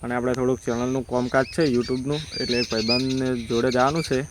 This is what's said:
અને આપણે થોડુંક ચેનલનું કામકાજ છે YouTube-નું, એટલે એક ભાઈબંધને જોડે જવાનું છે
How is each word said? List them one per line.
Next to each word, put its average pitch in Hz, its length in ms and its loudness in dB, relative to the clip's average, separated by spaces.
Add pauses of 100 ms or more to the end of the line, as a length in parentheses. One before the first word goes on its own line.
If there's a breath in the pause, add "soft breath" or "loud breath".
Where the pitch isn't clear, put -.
અને 120 120 -4
આપણે 123 180 0
થોડુંક 127 260 0
ચેનલનું 123 440 -2
કામકાજ 123 420 2
છે - 180 0
YouTube-નું, 131 560 0 (200)
એટલે 123 180 0
એક 120 140 -2
ભાઈબંધને 127 560 0 (200)
જોડે 120 240 2
જવાનું 135 320 2
છે 131 280 0